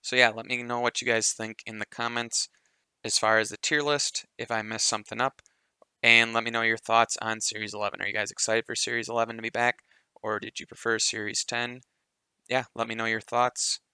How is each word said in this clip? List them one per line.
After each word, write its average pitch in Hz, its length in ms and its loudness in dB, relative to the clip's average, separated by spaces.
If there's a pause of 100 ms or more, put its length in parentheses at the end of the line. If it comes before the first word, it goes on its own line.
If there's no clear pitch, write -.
So - 140 -4
yeah, 123 180 6
let 110 140 -12
me 123 160 -4
know 120 160 -4
what 120 200 0
you 127 80 -4
guys 113 240 2
think 110 260 -8 (100)
in 110 100 -10
the 104 80 -6
comments 117 640 -4 (540)
as 110 160 0
far 110 180 6
as 107 120 2
the 104 120 -10
tier 147 200 0
list, 143 440 0 (120)
if 117 120 -8
I 110 140 -2
messed 110 240 -2
something 110 340 -4
up. 135 200 -2 (600)
And 117 320 6
let 113 100 2
me 117 60 -4
know 117 120 -2
your 113 160 2
thoughts 113 440 4
on 110 200 -4
Series 107 320 -4
eleven. 104 280 -4
Are 98 60 -2
you 101 60 -6
guys 104 180 -4
excited 113 340 0
for 120 80 -8
Series 117 360 -2
eleven 117 260 0
to 113 60 -10
be 110 80 -4
back, 120 300 0 (440)
or 107 160 -2
did - 200 -10
you 87 60 -12
prefer - 320 -2
Series 107 460 -2
ten? 120 380 -6 (680)
Yeah, 127 160 0 (100)
let 117 140 -2
me 113 80 -6
know 113 100 -4
your 110 160 0
thoughts. - 580 0 (140)